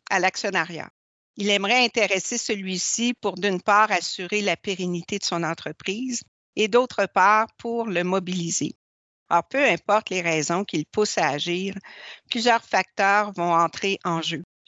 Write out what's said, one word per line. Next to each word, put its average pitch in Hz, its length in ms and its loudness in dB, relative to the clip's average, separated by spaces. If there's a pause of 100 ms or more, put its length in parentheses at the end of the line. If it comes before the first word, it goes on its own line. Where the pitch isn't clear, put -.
(100)
à 196 80 2
l'actionnariat. 180 680 -2 (480)
Il 202 120 -2
aimerait 202 360 4
intéresser 208 520 0
celui-ci 208 840 -2
pour, 190 140 -4
d'une 185 260 -2
part, 214 300 4
assurer 185 500 -2
la 185 140 0
pérennité 180 640 -6
de - 60 -6
son 170 200 -2
entreprise 202 800 -6 (320)
et, 214 120 2
d'autre 233 380 2
part, 208 400 4 (120)
pour 233 280 -4
le 175 160 0
mobiliser. 180 680 -2 (580)
Or, 170 180 4
peu 277 160 0
importe 220 460 2
les 185 100 -2
raisons 170 440 0
qui 175 140 -4
le 147 120 -2
poussent - 260 -2
à 165 120 2
agir, 175 460 -4 (540)
plusieurs 233 360 2
facteurs 202 680 2
vont 175 200 0
entrer 170 500 0
en 165 160 -2
jeu. 165 220 -6 (260)